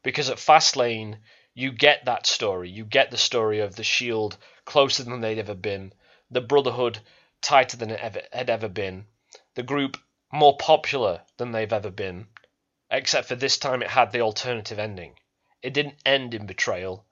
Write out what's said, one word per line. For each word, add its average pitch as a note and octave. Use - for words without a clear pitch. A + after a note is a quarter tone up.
Because C3
at -
Fastlane, A#2
you C3
get C#3
that A#2+
story. F#2
You G#2+
get B2
the A#2+
story A2
of G2+
the A2
Shield A2
closer C#3
than A#2+
they'd A2
ever G#2+
been, G2
the B2+
Brotherhood B2
tighter C3
than A2+
it A2
ever, G#2+
had B2
ever A2+
been, F#2+
the -
group C3+
more D3
popular B2+
than B2
they've A2
ever G#2
been, F#2
except C3
for B2+
this C3
time C3
it G#2+
had A#2+
the A#2+
alternative A2
ending. F#2+
It B2+
didn't D3
end C3+
in G#2
betrayal. F#2+